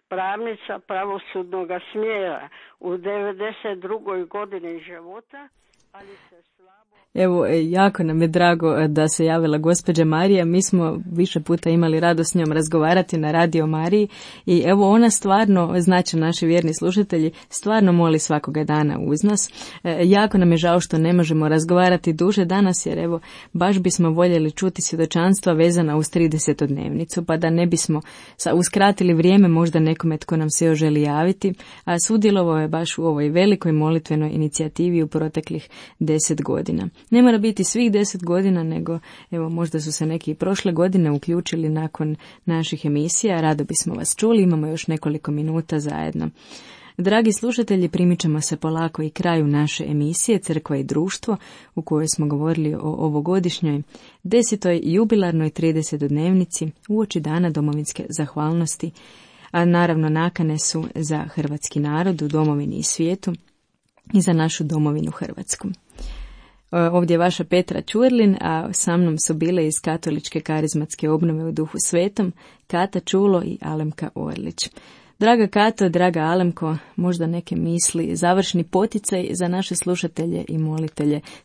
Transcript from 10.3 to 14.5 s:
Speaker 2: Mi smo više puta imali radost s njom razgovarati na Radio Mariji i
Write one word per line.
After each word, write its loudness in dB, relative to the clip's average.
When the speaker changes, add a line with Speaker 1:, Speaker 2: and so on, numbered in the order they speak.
Speaker 2:
Mi 2
smo 0
više 0
puta -2
imali 4
radost 2
s 0
njom 2
razgovarati 2
na -2
Radio 2
Mariji 2
i 4